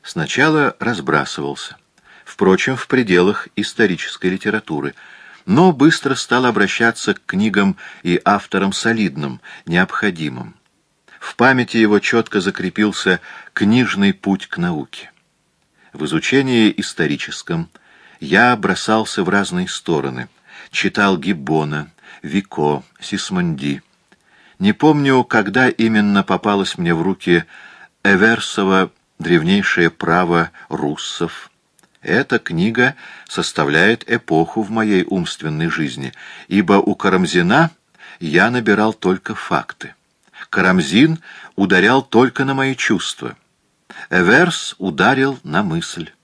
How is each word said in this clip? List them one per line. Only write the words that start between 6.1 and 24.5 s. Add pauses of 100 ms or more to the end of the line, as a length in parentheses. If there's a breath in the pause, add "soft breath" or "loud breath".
стал
обращаться
к
книгам (240 loud breath)
и
авторам
солидным, (280 loud breath)
необходимым. (640 loud breath)
В
памяти
его
чётко
закрепился (320 loud breath)
книжный
путь
к
науке. (840 soft breath)
В
изучении
историческом (500 soft breath)
я
бросался
в
разные
стороны, (420 loud breath)
читал
Гиббона, (300 loud breath)
Вико, (160)
Сисмонди. (800 soft breath)